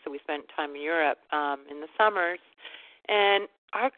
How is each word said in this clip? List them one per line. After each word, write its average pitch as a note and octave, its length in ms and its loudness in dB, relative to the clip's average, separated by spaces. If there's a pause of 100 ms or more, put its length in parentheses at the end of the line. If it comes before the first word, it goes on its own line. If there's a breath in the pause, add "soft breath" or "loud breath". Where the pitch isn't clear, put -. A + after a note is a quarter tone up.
so D3 80 -10
we C#3+ 80 -10
spent D3 240 -8 (120)
time C#3+ 200 -6
in C#3+ 60 -12
Europe D#3 360 0 (140)
um, C#3+ 300 -2 (100)
in D3 80 -12
the D#3 80 -12 (100)
summers. F#3 400 2 (680 loud breath)
And G3+ 400 4 (260)
our B3 240 0